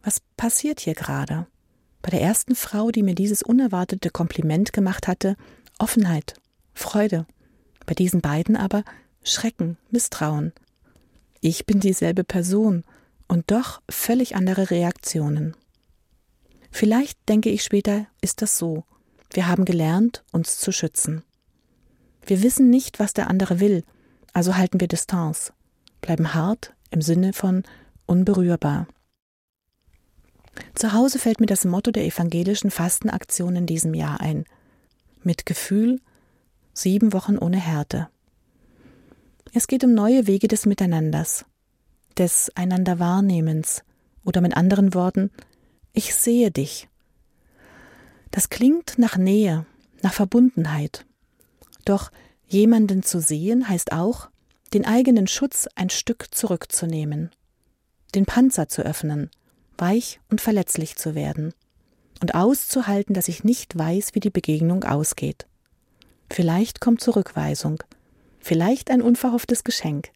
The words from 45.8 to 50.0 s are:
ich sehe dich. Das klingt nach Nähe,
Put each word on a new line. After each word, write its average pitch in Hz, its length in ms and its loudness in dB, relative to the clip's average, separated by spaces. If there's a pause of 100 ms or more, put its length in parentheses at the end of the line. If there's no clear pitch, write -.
ich - 220 -2
sehe 233 360 2
dich. - 380 -6 (1400)
Das - 200 -4
klingt 294 480 0
nach 226 180 4
Nähe, 185 480 2 (380)